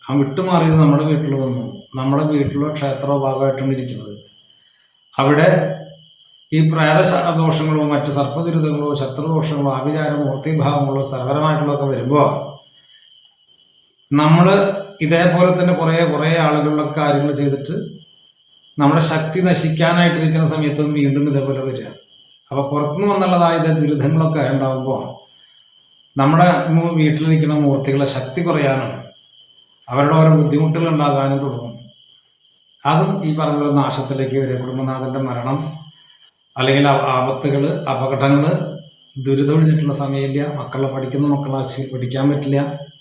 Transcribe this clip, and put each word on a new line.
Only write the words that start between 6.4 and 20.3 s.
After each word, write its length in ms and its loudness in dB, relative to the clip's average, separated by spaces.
ഈ 180 2
പ്രേത 340 2
ശ-, 320 0
ദോഷങ്ങളോ 480 0
മറ്റ് 260 -2
സർപ്പദുരിതങ്ങളോ 840 -2
ശത്രുദോഷങ്ങളോ 800 -2
ആഭിചാരമോ 500 -2
മൂർത്തിഭാവങ്ങളോ 840 -2
സ്ഥലപരമായിട്ടുള്ളതൊക്കെ 800 -2
വരുമ്പോ 360 0
നമ്മള് 600 4
ഇതേപോലെ 600 4
തന്നെ 140 2
കുറേ, 300 2
കുറേ 320 0
ആളുകളുടെ 640 0
കാര്യങ്ങൾ 320 0
ചെയ്തിട്ട് 400 -2
നമ്മുടെ 220 4
ശക്തി 400 -2
നശിക്കാനായിട്ടിരിക്കുന്ന 1040 2